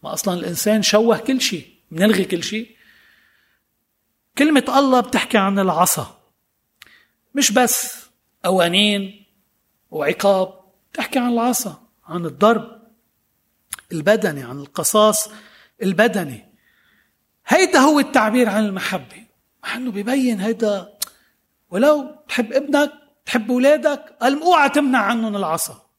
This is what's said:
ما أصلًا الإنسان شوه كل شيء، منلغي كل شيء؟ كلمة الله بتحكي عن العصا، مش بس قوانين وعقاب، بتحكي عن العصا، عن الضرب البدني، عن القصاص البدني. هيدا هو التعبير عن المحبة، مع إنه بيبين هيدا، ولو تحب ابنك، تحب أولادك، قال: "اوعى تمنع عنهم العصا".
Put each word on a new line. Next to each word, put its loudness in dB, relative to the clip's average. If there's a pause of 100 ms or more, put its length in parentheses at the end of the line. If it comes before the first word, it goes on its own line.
ما -10
أصلًا -4
الإنسان -2
شوه 2
كل -2
شيء، -6 (240)
منلغي 2
كل -6
شيء؟ -10 (1600)
كلمة 4 (140)
الله 4
بتحكي -2
عن 0
العصا، 0 (1160)
مش 0
بس -2 (380)
قوانين 0 (680)
وعقاب، -2 (320)
بتحكي -6
عن -2
العصا، -4 (220)
عن -8
الضرب 0 (1120)
البدني، -2
عن -12
القصاص 0 (540)
البدني. -2 (960)
هيدا 4
هو 6
التعبير 2
عن 0
المحبة، -8 (360)
مع -8
إنه -6
بيبين -2
هيدا، -4 (720)
ولو 2 (140)
تحب -4
ابنك، 0 (340)
تحب -4
أولادك، 0
قال: 0
"اوعى 4
تمنع 0
عنهم -2
العصا". -6 (120)